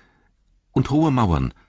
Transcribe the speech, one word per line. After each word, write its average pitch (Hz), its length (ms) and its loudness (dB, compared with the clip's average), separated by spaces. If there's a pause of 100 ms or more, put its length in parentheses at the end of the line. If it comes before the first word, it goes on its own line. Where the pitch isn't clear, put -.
(720)
und - 180 -2
hohe 156 200 2
Mauern 85 440 0 (140)